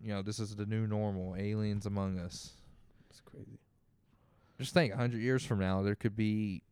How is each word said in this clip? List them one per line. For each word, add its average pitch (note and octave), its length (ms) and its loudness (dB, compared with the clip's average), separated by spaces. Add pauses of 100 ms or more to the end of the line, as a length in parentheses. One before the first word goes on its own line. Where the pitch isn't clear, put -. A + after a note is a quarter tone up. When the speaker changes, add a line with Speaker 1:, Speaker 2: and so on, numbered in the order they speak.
Speaker 1:
you G#2+ 120 -4
know, G2 80 -2
this G#2 180 -4
is G#2+ 160 -4
the G#2 100 -2
new A2 220 2
normal, G2 500 0
aliens G#2 480 0
among G2 340 0
us. - 340 -8 (560)
Speaker 2:
It's - 100 -20
crazy. - 400 -18 (1000)
Speaker 1:
Just B2+ 140 -6
think, C#3+ 200 4
a A#2 40 -2
hundred A#2+ 240 0
years B2+ 240 2
from A2 140 0
now, F#2+ 220 2
there G2+ 140 2
could G#2+ 200 -2
be G#2+ 560 0